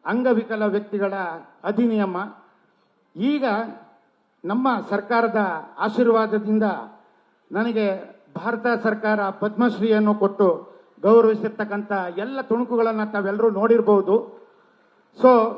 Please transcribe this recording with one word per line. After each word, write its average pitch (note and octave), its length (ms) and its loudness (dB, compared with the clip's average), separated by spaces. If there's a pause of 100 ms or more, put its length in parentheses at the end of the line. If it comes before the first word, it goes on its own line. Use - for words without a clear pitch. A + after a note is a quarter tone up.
ಅಂಗವಿಕಲ A3+ 580 0
ವ್ಯಕ್ತಿಗಳ G3+ 500 -4 (500)
ಅಧಿನಿಯಮ. G#3 520 0 (1000)
ಈಗ C4 280 -2 (1000)
ನಮ್ಮ A#3 240 -2 (220)
ಸರ್ಕಾರದ G#3+ 560 0 (320)
ಆಶೀರ್ವಾದದಿಂದ G#3+ 840 2 (920)
ನನಗೆ G#3 640 -4 (200)
ಭಾರತ A3 300 -6 (160)
ಸರ್ಕಾರ G#3+ 480 -2
ಪದ್ಮಶ್ರೀಯನ್ನು G#3+ 840 0
ಕೊಟ್ಟು G3 580 0 (300)
ಗೌರವಿಸಿರ್ತಕ್ಕಂಥ G#3+ 880 2 (240)
ಎಲ್ಲ B3+ 240 -6
ತುಣುಕುಗಳನ್ನ A3+ 640 -2
ತಾವೆಲ್ಲರೂ G#3 460 0
ನೋಡಿರ್ಬೋದು. G#3+ 920 2 (800)
So A#3 360 6